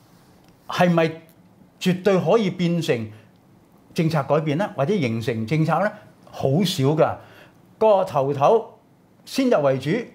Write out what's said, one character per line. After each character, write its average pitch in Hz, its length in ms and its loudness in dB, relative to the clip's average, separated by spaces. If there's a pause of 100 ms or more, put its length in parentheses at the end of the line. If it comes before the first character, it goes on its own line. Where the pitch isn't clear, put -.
(680)
係 180 220 2
咪 165 200 2 (720)
絕 180 220 -2
對 196 180 2
可 165 180 2
以 196 120 -2
變 170 300 -2
成 117 300 -4 (840)
政 165 140 0
策 151 140 0
改 143 180 0
變 151 180 -2
呢？ 202 180 -4
或 131 100 -2
者 190 100 0
形 117 240 -2
成 110 260 -4
政 156 180 0
策 160 160 -2
呢？ 208 100 -2 (400)
好 - 180 -2 (160)
少 135 200 -2
㗎。 143 300 2 (640)
個 202 260 4
頭 147 300 -2
頭 180 440 2 (460)
先 262 260 -2
入 202 120 2
為 135 160 2
主， 123 120 -4 (240)